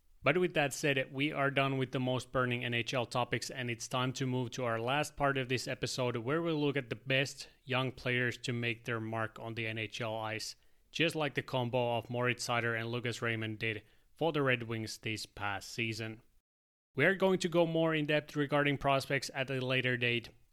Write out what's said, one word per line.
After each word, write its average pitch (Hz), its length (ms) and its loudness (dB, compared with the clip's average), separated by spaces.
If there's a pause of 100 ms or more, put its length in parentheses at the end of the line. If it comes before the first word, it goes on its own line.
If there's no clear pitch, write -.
(240)
But 147 140 6
with 180 160 2
that 143 200 2
said, 135 380 2
we 143 200 0
are 139 200 0
done 135 260 2
with 131 140 0
the 139 80 -2
most 127 320 -2
burning 123 320 0
N 120 100 -2
H 117 200 0
L 123 120 0
topics, 120 440 -2
and 131 200 -6
it's 113 180 -6
time 127 260 0
to 131 140 -2
move 127 240 0
to 127 140 -4
our 113 140 2
last 139 360 0
part 139 220 2
of 127 100 -2
this 127 200 0
episode, 123 500 -2
where 135 240 0
we'll 160 200 0
look 143 160 2
at 123 120 -4
the - 60 -2
best 135 520 0 (180)
young 127 260 0
players 123 480 0
to 123 140 -4
make 120 300 -2
their 117 160 -2
mark 110 400 -4
on 113 160 -8
the 113 120 -4
N 110 100 -4
H 110 220 -6
L 110 180 -2
ice, 110 380 -6 (360)
just 160 240 2
like 147 200 -2
the 135 60 0
combo 120 560 0
of 110 120 -4
Moritz 120 380 0
Seider 117 320 0
and 113 100 -4
Lucas 120 320 -4
Raymond 110 380 -2
did 110 220 -2 (360)
for 165 140 2
the 151 100 0
Red 127 220 2
Wings 113 340 -6
this 110 280 -6
past 101 480 -6
season. 113 480 -6 (720)
We 135 100 4
are 190 100 4
going 185 240 4
to 180 100 0
go 170 160 6
more 165 280 2
in 151 120 2
depth 151 300 0
regarding 143 420 2
prospects 139 560 0
at 135 160 -2
a 131 160 -2
later 127 300 2
date, 120 340 0 (240)